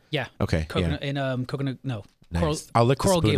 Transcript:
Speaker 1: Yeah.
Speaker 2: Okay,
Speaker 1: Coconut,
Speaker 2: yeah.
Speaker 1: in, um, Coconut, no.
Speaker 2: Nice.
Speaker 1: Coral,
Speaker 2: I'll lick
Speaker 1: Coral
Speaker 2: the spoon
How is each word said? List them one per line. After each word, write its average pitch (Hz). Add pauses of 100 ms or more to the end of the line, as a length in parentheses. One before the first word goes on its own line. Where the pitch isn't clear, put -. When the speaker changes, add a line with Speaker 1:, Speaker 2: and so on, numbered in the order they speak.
(100)
Speaker 1:
Yeah. 135 (140)
Speaker 2:
Okay, 82
Speaker 1:
Coconut, 90
Speaker 2:
yeah. 143
Speaker 1:
in, 139
um, 131
Coconut, 131
no. 120 (260)
Speaker 2:
Nice. -
Speaker 1:
Coral, 156 (200)
Speaker 2:
I'll 120
lick 135
Speaker 1:
Coral 185
Speaker 2:
the 156
spoon -